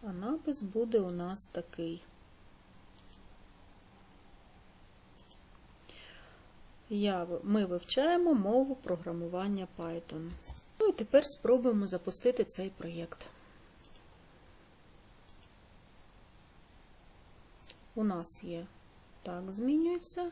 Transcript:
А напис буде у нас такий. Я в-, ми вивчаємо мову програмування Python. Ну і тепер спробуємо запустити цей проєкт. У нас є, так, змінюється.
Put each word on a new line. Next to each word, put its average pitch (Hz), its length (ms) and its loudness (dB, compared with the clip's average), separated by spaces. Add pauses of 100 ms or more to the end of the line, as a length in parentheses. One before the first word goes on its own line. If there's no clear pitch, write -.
А 208 100 -6
напис 269 500 -4
буде 220 380 0
у 180 100 -2
нас 175 420 2
такий. 170 520 -8 (4000)
Я 202 360 0
в-, 175 200 -6
ми 208 200 2
вивчаємо 311 680 4
мову 247 400 4
програмування 175 920 -2 (100)
Python. 165 520 -8 (500)
Ну 440 60 4
і 392 60 4
тепер 269 340 6
спробуємо 233 600 4
запустити 190 580 0
цей 190 260 -2
проєкт. 170 560 -10 (4000)
У 220 100 0
нас 175 400 0
є, 170 220 -8 (560)
так, 180 320 -8
змінюється. 330 760 0